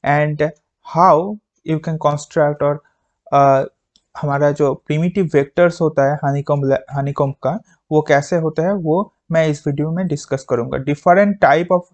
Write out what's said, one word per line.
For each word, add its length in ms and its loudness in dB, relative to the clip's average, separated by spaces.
and 360 0
how 200 6
you 80 -2
can 180 -6
construct 540 -2
और, 220 -2
अ, 300 4
हमारा 300 0
जो 220 0
प्रिमिटिव 600 -2
वेक्टर्स 480 0
होता 320 0
है 60 -6
honeycomb 500 -2
ले-, 280 -2
honeycomb 360 -2
का, 160 -2
वो 100 2
कैसे 340 0
होता 280 -2
है, 100 0
वो 400 -2
मैं 160 2
इस 200 -4
वीडियो 240 -2
में 160 -4
डिस्कस 420 -6
करूंगा। 280 -2
Different 560 2
type 280 2
of 100 0